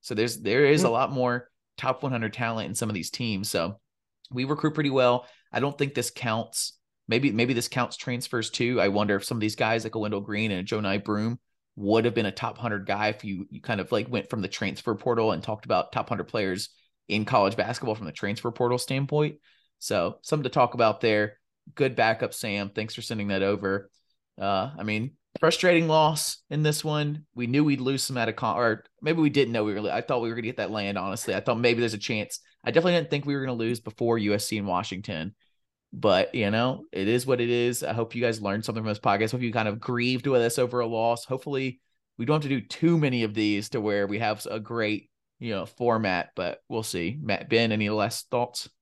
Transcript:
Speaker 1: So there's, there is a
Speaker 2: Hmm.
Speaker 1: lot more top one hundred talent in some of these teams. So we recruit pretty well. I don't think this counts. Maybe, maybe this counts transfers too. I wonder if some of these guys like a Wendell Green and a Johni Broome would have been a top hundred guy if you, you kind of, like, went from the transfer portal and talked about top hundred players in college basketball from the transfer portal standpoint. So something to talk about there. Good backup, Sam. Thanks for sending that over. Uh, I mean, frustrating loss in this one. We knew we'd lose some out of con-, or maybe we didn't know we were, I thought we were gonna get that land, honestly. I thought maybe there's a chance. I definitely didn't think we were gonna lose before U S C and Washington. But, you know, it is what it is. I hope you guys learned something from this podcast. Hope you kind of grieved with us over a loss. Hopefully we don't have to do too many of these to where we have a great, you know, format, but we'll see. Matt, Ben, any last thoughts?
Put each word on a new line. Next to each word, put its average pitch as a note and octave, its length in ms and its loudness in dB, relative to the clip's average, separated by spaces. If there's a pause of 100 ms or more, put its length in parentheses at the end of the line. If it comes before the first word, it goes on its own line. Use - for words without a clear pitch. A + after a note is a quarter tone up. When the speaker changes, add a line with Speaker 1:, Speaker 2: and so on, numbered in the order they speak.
Speaker 1:
So - 140 -8
there's, A2+ 260 0
there B2+ 240 4
is D3 180 6
a C3 40 4
Speaker 2:
Hmm. A2+ 60 4
Speaker 1:
lot C3+ 180 2
more B2 380 -2 (280)
top B2+ 240 -2
one C#3 100 -2
hundred A2+ 220 -2
talent A2+ 340 -4
in G#2+ 80 -6
some A2 140 -2
of G#2 60 -4
these E2 160 -6
teams. G#2+ 360 -4
So F2+ 320 -2 (520)
we B2+ 140 -2
recruit D3 280 0
pretty D3 160 0
well. B2 380 4 (240)
I - 80 -2
don't C#3 180 0
think C#3 160 -2
this B2 160 -2
counts. - 720 -4 (280)
Maybe, B2 240 2
maybe B2 220 2
this A#2 140 0
counts - 280 -2
transfers A#2+ 540 -4
too. A#2+ 320 0
I G2 60 4
wonder G2+ 280 2
if G2 80 -2
some A#2+ 140 -4
of G#2+ 40 -2
these G#2+ 140 -2
guys A2 280 0
like A2 120 -8
a A2 40 -2
Wendell G#2 220 -4
Green G#2+ 280 -4
and F#2 120 -2
a - 20 -4
Johni G#2 380 -2
Broome G#2+ 380 -2 (380)
would G#2+ 260 4
have A#2 100 2
been A2 120 2
a F#2+ 60 0
top - 260 -6
hundred G#2 280 -6
guy G#2 220 0
if G#2 160 -4
you, F#2+ 260 -8
you - 120 -16
kind G#2+ 180 -2
of, F#2 140 -4
like, A#2+ 160 0
went A#2+ 200 -4
from A2+ 120 -4
the E2+ 80 -4
transfer - 440 -4
portal A2+ 380 0
and D#2+ 100 -2
talked G#2+ 220 -6
about F#2 300 0
top - 160 -4
hundred G2 160 -4
players G2 440 -2 (380)
in G#2+ 160 0
college G#2 320 4
basketball G#2+ 400 -2
from A2 100 -10
the D2+ 60 -8
transfer G#2+ 400 -4
portal B2 260 0
standpoint. C#3 600 -2 (420)
So F#2+ 420 0
something D3+ 220 0
to B2+ 60 -2
talk B2 240 4
about A2 260 4
there. G#2+ 380 2 (360)
Good C3 220 0
backup, A2+ 380 2
Sam. G2+ 420 -4
Thanks A2 180 -6
for A#2+ 80 -12
sending G#2+ 280 -4
that F#2+ 120 2
over. G2 480 0 (500)
Uh, G2 380 0
I - 60 -8
mean, G#2+ 300 -2 (260)
frustrating E3 480 4
loss D#3 640 2
in D3+ 120 0
this D3+ 220 0
one. D3+ 420 -2 (100)
We A#2+ 120 -4
knew C#3 160 4
we'd C#3+ 160 4
lose C3 240 0
some C3 140 -4
out A2+ 120 2
of A2 60 -4
con-, G#2 220 0
or A2 260 2 (180)
maybe E3 200 2
we D3 80 6
didn't C3 240 2
know A2 100 2
we G#2+ 100 0
were, G#2 160 -2
I A2+ 120 0
thought B2 200 -2
we A#2 80 -2
were A2+ 60 -4
gonna A2+ 120 -4
get - 100 -6
that G2+ 140 -4
land, G2+ 260 -2
honestly. F#2+ 360 -4
I F#2 60 0
thought A#2 200 0
maybe A#2+ 200 4
there's A#2 140 0
a G#2+ 40 -6
chance. G#2+ 440 -6 (240)
I A#2 60 0
definitely E3+ 280 4
didn't D#3+ 100 -4
think C#3+ 160 -2
we C#3+ 100 -2
were C#3 60 -2
gonna C3 120 -4
lose A#2 260 -2
before A#2 380 0
U G#2 160 2
S G#2+ 120 0
C A2 120 -4
and G2+ 100 -4
Washington. F#2 680 -4 (580)
But, F#2+ 400 4
you G#2+ 180 0
know, A#2+ 420 0
it G2 160 0
is B2 180 2
what B2 140 2
it A#2+ 80 0
is. A#2+ 340 0
I - 80 -4
hope A2+ 240 -4
you A#2+ 60 -2
guys A2+ 200 0
learned G2+ 220 -2
something A2+ 180 -4
from A2 60 -4
this G#2+ 120 -4
podcast. G#2+ 340 2
Hope B2+ 80 -4
you A#2 100 -2
kind A2+ 160 0
of G#2+ 140 -4
grieved B2 440 -2
with C3 160 4
us A#2 160 2
over B2 220 0
a A#2 80 -2
loss. A2+ 380 0
Hopefully C3+ 560 -6 (360)
we A#2 60 -4
don't D3 120 2
have D3 140 -2
to C3+ 120 0
do - 40 -12
too E3 320 2
many C3 260 2
of G#2+ 100 -2
these G#2+ 380 2
to A#2 100 -2
where G2+ 260 0
we G2+ 120 -4
have G#2+ 300 -2
a A2 80 -4
great, G#2+ 520 -4 (300)
you A#2 140 -6
know, F#2 120 -4
format, A2 680 0
but F2 260 -4 (100)
we'll A#2 120 -4
see. G2 400 -4
Matt, G2+ 280 -4
Ben, A2+ 240 2
any G#2+ 160 0
last G#2 400 -2
thoughts? A#2+ 400 -4 (120)